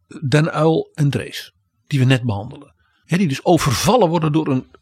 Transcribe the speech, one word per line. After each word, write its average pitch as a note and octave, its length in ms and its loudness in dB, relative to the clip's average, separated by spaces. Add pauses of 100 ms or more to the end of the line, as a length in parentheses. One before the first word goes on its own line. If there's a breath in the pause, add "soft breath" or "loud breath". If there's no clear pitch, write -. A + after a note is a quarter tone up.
(300)
Den D3+ 280 2
Uyl D#3+ 360 0
en C#3+ 160 0
Drees, - 440 -8 (340)
die C#3+ 120 -2
we B2+ 60 4
net B2+ 180 2
behandelen. A2 500 -8 (320)
Hè, E3 120 -2
die G3 100 0
dus C3+ 180 -6
overvallen E3+ 640 2
worden D#3+ 220 0
door D3+ 160 -2
een C3 200 -2 (140)